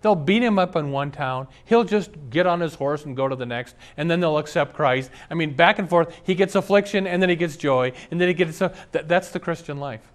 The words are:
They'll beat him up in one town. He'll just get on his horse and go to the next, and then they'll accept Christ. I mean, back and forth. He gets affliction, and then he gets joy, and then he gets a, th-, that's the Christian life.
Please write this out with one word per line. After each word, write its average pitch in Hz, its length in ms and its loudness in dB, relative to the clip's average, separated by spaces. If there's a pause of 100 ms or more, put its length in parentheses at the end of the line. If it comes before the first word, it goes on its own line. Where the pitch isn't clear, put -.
They'll 214 120 4
beat 185 280 2
him 220 160 2
up 180 180 0
in 147 140 -2
one 139 200 -4
town. 131 360 -6 (180)
He'll 233 200 4
just 208 260 0 (180)
get 160 180 2
on 175 140 2
his 165 140 -4
horse 147 300 -4
and 135 120 -10
go 135 120 0
to 135 80 -2
the 123 100 -8
next, 120 300 -8 (200)
and 160 140 -2
then 170 100 2
they'll 156 180 2
accept 151 360 -2
Christ. 131 360 0 (200)
I - 40 -10
mean, 156 200 -2
back 170 240 4
and 190 100 -4
forth. 170 260 2 (100)
He 185 100 0
gets 185 200 0
affliction, 196 520 2
and 180 160 0
then 185 60 2
he 175 80 2
gets 160 200 -4
joy, 127 360 0 (180)
and 170 100 -2
then 180 80 4
he 180 60 2
gets 160 260 -2
a, 185 140 0 (180)
th-, 147 140 -4
that's 180 240 0
the 180 100 -8
Christian 160 380 -8
life. 135 360 -10